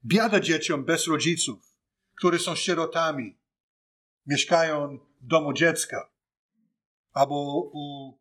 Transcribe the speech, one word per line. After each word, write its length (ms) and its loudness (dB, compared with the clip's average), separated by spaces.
Biada 360 4
dzieciom 440 -2
bez 220 0
rodziców, 680 -2
które 240 2
są 160 -4
sierotami, 840 -2
mieszkają 720 0
w 60 -20
domu 260 2
dziecka 580 -2
albo 600 0
u 480 -14